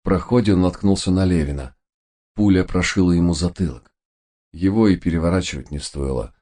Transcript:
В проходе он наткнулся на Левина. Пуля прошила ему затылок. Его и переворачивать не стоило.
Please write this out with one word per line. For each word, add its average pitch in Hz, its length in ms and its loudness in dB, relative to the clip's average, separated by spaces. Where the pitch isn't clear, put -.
В - 40 -20
проходе 98 500 2
он 92 60 4
наткнулся 92 500 0
на 92 140 2
Левина. 71 500 -2
Пуля 98 300 4
прошила 90 480 0
ему 85 220 2
затылок. 80 580 -6
Его 98 340 2
и 92 100 4
переворачивать 85 760 -2
не 71 80 -8
стоило. 67 600 -8